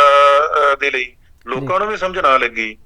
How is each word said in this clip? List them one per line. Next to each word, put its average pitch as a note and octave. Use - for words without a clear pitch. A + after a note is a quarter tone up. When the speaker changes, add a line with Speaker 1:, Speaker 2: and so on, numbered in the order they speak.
Speaker 1:
ਅ, C#3
ਦੇ C#3
ਲਈ, B2+
ਲੋਕਾਂ C3+
Speaker 2:
ਜੀ। -
Speaker 1:
ਨੂੰ G#3
ਵੀ G#3+
ਸਮਝ F#3
ਨਾ C#3
ਲੱਗੀ, A2+